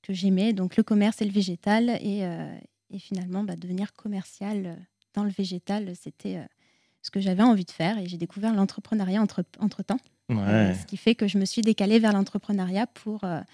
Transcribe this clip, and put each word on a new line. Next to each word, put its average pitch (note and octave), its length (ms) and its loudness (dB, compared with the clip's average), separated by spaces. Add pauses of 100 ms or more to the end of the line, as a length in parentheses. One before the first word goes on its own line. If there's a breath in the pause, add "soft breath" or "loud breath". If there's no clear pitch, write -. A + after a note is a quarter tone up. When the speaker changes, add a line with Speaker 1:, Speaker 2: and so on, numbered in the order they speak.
Speaker 1:
que G3 100 -6
j'aimais, F#3+ 400 2
donc F#3 240 0
le A3 60 4
commerce G#3 360 2
et G#3+ 60 0
le G3+ 60 -2
végétal. G#3 720 0
Et, G3+ 220 -2
euh, E3 300 -6 (380)
et G3 80 -12
finalement, F#3 440 -6
bah, F#3 120 -6
devenir F3+ 380 -6
commerciale, G3+ 720 -8
euh, E3+ 80 -10 (400)
dans G#3 80 -2
le G3+ 80 0
végétal, F#3+ 680 -4
c'était, F#3 380 -10
euh, D#3 60 -10 (580)
ce - 80 -12
que G3 100 -2
j'avais F#3+ 220 2
envie A3 240 6
de - 60 -20
faire. F#3+ 260 -2
Et F#3 80 -6
j'ai F3+ 120 -8
découvert G3+ 360 -2
l'entrepreneuriat G3 720 0
entre, F#3 200 -2 (160)
entre-temps. G3+ 400 -2 (300)
Speaker 2:
Ouais. A2+ 80 2
Speaker 1:
Euh, G2+ 380 4
ce F#2 100 -10
qui G3+ 120 -10
fait - 180 2
que G#3 120 0
je G3 120 2
me F#3+ 60 2
suis A3 180 -2
décalée G#3+ 340 4
vers A3 160 4
l'entrepreneuriat G3 720 0
pour, - 380 -10
euh, F3 180 -4 (120 soft breath)